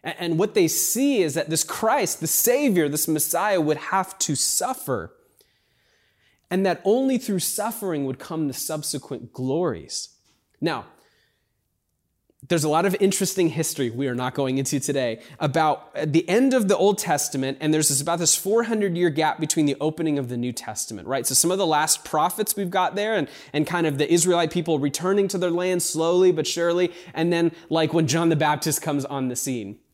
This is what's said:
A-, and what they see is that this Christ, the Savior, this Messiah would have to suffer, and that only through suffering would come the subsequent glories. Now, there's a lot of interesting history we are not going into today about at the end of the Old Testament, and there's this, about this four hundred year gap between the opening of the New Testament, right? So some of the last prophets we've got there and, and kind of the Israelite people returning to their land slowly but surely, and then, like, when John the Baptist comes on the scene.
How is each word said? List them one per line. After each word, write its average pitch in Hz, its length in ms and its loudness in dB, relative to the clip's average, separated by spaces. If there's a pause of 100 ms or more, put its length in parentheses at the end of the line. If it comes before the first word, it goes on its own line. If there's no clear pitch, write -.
A-, 160 160 -8
and 165 180 -2
what 214 160 0
they 180 140 4
see 254 540 2
is 147 120 0
that 156 160 -2
this 160 140 0
Christ, 220 560 0
the 165 60 -4
Savior, 226 640 2
this 147 200 -2
Messiah 170 520 0
would 147 160 2
have - 440 -2
to 151 140 -2
suffer, - 800 -2 (1400)
and 190 160 2
that 175 180 0
only 254 340 4
through 196 220 -2
suffering 196 680 -2
would 131 120 -4
come 160 300 -4
the 127 60 -6
subsequent 147 800 -8
glories. 131 760 -4 (520)
Now, 151 260 -4 (1600)
there's 165 160 0
a 151 60 2
lot 170 160 2
of 196 140 2
interesting 190 500 2
history 143 400 -2
we 131 180 -4
are 123 60 -4
not 127 200 -4
going 135 220 0
into 139 240 -2
today 127 400 -2 (180)
about 151 560 0
at 151 200 -2
the 165 120 4
end 247 280 4
of 214 140 2
the 190 80 4
Old 196 200 4
Testament, 139 640 -2
and 151 120 2
there's 156 180 2
this, 135 100 0
about 165 180 -2
this 165 160 2
four 220 300 2
hundred 208 320 0
year 175 140 2
gap 151 280 0
between 156 280 0
the 139 120 0
opening 156 400 -2
of 123 120 -4
the 123 80 -4
New 123 120 -2
Testament, 107 560 -8
right? 160 200 -2
So 135 80 -2
some 170 160 2
of 190 80 0
the 196 80 0
last 156 360 0
prophets 180 540 -2
we've 196 140 -4
got 180 240 0
there 208 200 -2
and, 156 140 -2 (240)
and 151 140 0
kind 170 200 -2
of 143 120 -2
the 147 120 0
Israelite 170 400 4
people 165 280 0
returning 185 500 0
to 190 100 -4
their 175 120 0
land 180 320 0
slowly 175 500 4
but 156 140 0
surely, 170 440 0 (220)
and 170 180 0
then, 170 220 2 (160)
like, 156 240 0
when 160 140 2
John 165 240 2
the 156 60 2
Baptist 151 440 0
comes 143 240 -4
on 135 240 -4
the 120 80 -4
scene. 110 420 -6 (160)